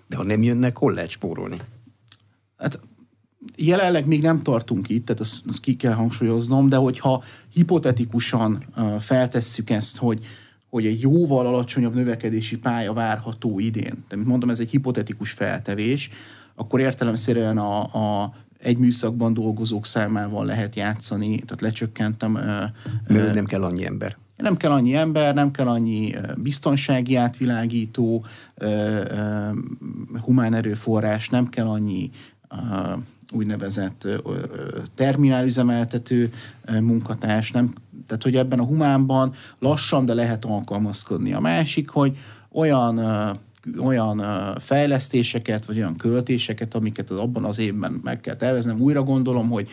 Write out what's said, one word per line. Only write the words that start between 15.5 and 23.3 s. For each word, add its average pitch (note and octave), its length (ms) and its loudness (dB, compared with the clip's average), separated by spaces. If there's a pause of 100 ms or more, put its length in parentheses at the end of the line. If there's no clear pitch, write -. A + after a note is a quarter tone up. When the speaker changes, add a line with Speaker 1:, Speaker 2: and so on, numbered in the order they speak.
Speaker 2:
akkor B2 240 -2
értelemszerűen A#2 800 0
a, G#2 240 -2 (400)
a G#2 120 -4 (260)
egy A#2+ 180 2
műszakban A#2 560 2
dolgozók A2 520 -2
számával G#2 600 -2
lehet G#2+ 300 -4
játszani, G#2+ 640 -2
tehát - 220 -10
lecsökkentem, A2 720 -2
ö, G#2+ 60 -2
Speaker 1:
Mert G#2 880 0
Speaker 2:
ö, G#2+ 40 2